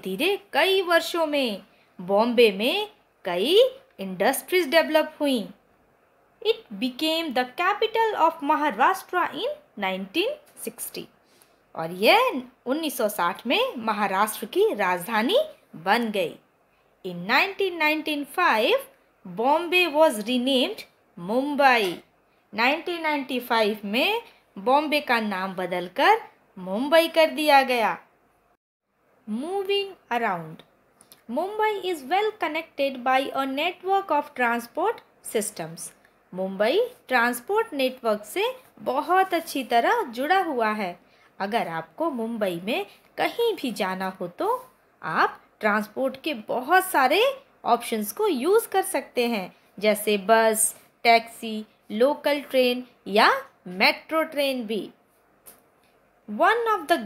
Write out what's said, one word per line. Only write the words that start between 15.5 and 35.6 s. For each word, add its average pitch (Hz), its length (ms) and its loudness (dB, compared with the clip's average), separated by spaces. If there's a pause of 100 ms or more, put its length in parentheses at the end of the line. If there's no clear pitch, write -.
बन 214 340 0
गई। 185 240 -2 (720)
In 180 220 -10
nineteen 349 520 0
nineteen 302 460 -2 (140)
five, 311 400 2 (480)
Bombay 302 680 2
was 285 300 4
renamed 254 600 0 (340)
Mumbai। 247 760 2 (600)
नाइनटीन 311 500 -2
नाइंटी 277 380 -2
फ़ाइव 226 440 0
में 330 380 0 (360)
बॉम्बे 277 420 2
का 247 200 0
नाम 190 340 -4
बदलकर 185 640 0 (380)
मुंबई 269 500 2
कर 320 220 4
दिया 277 320 4
गया। 233 340 0 (1300)
Moving 381 680 -4 (200)
around, 180 520 -4 (640)
Mumbai 427 420 -2 (120)
is 339 260 -4
well 415 200 2 (120)
connected 302 600 -4
by 262 160 4 (120)
a 269 200 -2
network 370 580 -2
of 294 300 -2
transport 240 600 -2 (340)
systems। 170 540 -6 (440)